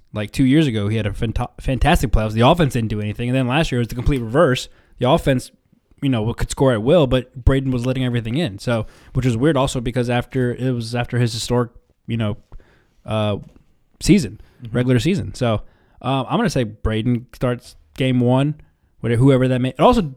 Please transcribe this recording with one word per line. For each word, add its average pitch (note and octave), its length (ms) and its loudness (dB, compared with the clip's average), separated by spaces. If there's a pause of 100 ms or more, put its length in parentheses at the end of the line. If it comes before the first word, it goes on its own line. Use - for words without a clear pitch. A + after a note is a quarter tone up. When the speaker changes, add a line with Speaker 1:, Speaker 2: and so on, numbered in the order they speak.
(140)
Speaker 1:
Like, G#2 180 -6
two C3+ 140 2
years D3 220 4
ago, G#2+ 200 -2
he A2 100 0
had G#2+ 80 -2
a G2+ 60 -2
fanta-, A#2+ 380 -4 (120)
fantastic C3+ 500 2
playoffs. G#2+ 220 2
The A2+ 80 2
offense D3+ 320 4
didn't A2+ 160 -2
do G#2+ 120 -4
anything, G#2+ 280 -6
and B2+ 60 0
then C3 120 0
last C#3+ 240 0
year B2 80 -2
it A#2+ 40 0
was A2+ 60 -4
the - 60 -8
complete B2+ 260 0
reverse. B2+ 480 0 (300)
The A#2+ 100 0
offense, C#3+ 420 0 (500)
you C#3 80 0
know, A2+ 240 0
could - 180 -4
score C3+ 220 2
at G#2 100 0
will, D3 240 4
but B2 260 -2 (120)
Braden C3+ 260 2
was B2 140 -2
letting C3 200 -2
everything A#2+ 320 -4
in. A2+ 220 -4
So, A#2 260 -4 (280)
which B2 120 0
is A#2+ 120 2
weird C#3+ 200 2
also C3 240 -2
because A#2+ 280 -4
after, B2 440 -2
it C3 180 -4
was A#2 240 -6
after A#2+ 240 -4
his A#2 140 0
historic, A#2+ 380 -2 (360)
you A2+ 100 -4
know, G#2+ 200 -4 (680)
uh, G#2+ 320 -2 (640)
season, C#3 380 2 (240)
Speaker 2:
Mm-hmm. A2+ 140 -10
Speaker 1:
regular B2+ 220 2
season. A2+ 340 -2
So, A#2 220 -2 (460)
um, C3 280 -4
I'm C#3+ 80 -2
gonna A3 120 0
say C3 140 0
Braden A2 680 -4
starts B2 420 -6 (200)
game C3 260 0
one, C3 400 2 (400)
whatever, A#2 200 0
whoever C3 280 6
that B2+ 100 0
may. B2+ 100 0
It - 120 -10
also, A#3+ 200 4 (160)